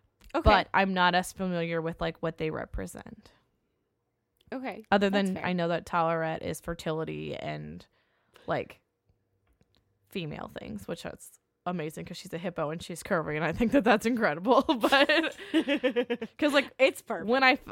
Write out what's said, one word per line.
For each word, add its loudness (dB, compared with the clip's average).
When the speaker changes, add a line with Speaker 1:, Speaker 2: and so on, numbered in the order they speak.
Speaker 1:
Okay. -2
Speaker 2:
but 6
I'm 2
not 4
as 0
familiar -2
with, -6
like, -4
what -4
they -2
represent. -10
Speaker 1:
Okay, -8
Speaker 2:
Other 4
Speaker 1:
that's 2
Speaker 2:
than -2
Speaker 1:
fair. -4
Speaker 2:
I 0
know 2
that -2
Taweret 0
is -6
fertility -6
and, -10
like, -4
female -8
things, -12
which -8
is -16
amazing -6
'cause -14
she's -16
a -6
hippo -4
and -8
she's -12
curvy, -2
and -2
I 0
think 0
that 4
that's 4
incredible. 2
<laughs> 2
But 4
Speaker 1:
<laughs> 0
Speaker 2:
'cause, 2
like, 2
Speaker 1:
It's 4
perfect. -6
Speaker 2:
when 4
I 8
f-, -6